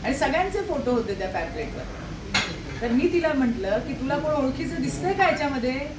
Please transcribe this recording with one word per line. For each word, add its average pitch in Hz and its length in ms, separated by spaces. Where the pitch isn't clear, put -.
आणि 247 100
सगळ्यांचे 349 480
फोटो 262 300
होते 202 220
त्या 190 160
पॅम्पलेटवर. - 540
तर 240 60
मी 262 260
तिला 320 200
म्हटलं 226 460
की, 247 140
"तुला 262 240
कोण 302 280
ओळखीचं 320 360
दिसतंय 370 320
का 392 180
याच्यामध्ये?" 262 480